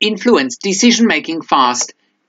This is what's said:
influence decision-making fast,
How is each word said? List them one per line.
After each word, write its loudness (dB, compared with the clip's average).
influence 0
decision-making 0
fast, 0